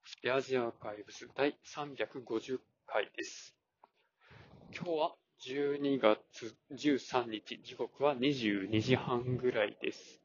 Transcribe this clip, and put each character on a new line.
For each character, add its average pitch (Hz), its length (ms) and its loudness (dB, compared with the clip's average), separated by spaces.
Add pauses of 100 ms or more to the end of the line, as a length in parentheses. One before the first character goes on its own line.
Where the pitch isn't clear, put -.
ス - 180 -18
ペ 123 80 2
ア 135 100 2
ジ 131 160 0
ア 120 60 2
ア 117 60 0
ー - 20 -6 (100)
カ 107 120 -10
イ 104 120 -14
ブ - 60 -20
ス 123 240 -16
第 139 280 0
三 147 300 -10
百 120 300 -6
五 113 160 -2
十 131 200 -6 (280)
回 - 280 -2
で 110 100 -8
す。 - 300 -16 (1200)
今 175 100 -8
日 175 40 -4 (100)
は 165 120 2 (280)
十 143 400 -2
二 139 200 2
月 110 180 8 (540)
十 143 260 2
三 120 320 -2
日、 107 340 -10
時 - 120 -14
刻 127 280 -4
は 143 160 4
二 139 140 4
十 101 380 0
二 110 100 4
時 127 140 4
半 123 420 0
ぐ 123 140 2
ら 107 140 2
い - 140 -6
で - 120 -2
す。 - 340 -18